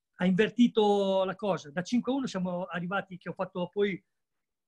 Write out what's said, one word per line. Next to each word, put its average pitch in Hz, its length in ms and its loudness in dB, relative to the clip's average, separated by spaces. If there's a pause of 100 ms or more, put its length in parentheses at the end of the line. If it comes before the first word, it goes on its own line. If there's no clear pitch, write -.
(160)
ha 185 100 0
invertito 202 960 4
la 190 120 -4
cosa. 160 340 -2
Da 165 120 -4
cinque 240 300 -2
a 269 40 0
uno 262 100 -4
siamo 180 380 -4
arrivati, 180 520 -6
che 185 120 -14
ho 170 60 -8
fatto 180 340 -6
poi, 202 340 -2 (640)